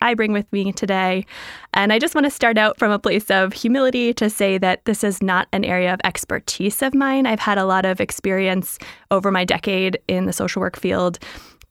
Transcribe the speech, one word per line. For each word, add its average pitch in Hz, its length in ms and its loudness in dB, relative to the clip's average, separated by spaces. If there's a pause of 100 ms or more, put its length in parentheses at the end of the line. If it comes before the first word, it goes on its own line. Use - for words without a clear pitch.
I 240 120 2
bring 220 200 0
with 208 200 -2
me 196 180 -2
today. 190 540 -2 (480)
And 202 180 4
I 220 60 6
just 294 160 0
want 294 120 4
to 294 40 2
start 233 300 2
out 214 180 2
from 214 140 2
a 208 80 0
place 202 320 0
of 190 220 2
humility 247 600 2
to 214 160 0
say 196 300 0
that 185 260 0
this 214 180 -2
is 202 200 0
not 185 280 0
an 196 140 0
area 180 300 0
of 190 80 -6
expertise - 800 -4
of 269 100 0
mine. 269 320 2
I've 220 140 0
had 202 180 0
a 190 80 2
lot 190 200 2
of 185 140 0
experience 190 800 -2 (320)
over 196 220 2
my 185 140 0
decade 185 520 0 (100)
in 185 200 0
the 185 60 -4
social 190 260 -4
work 185 180 -4
field 180 400 0 (540)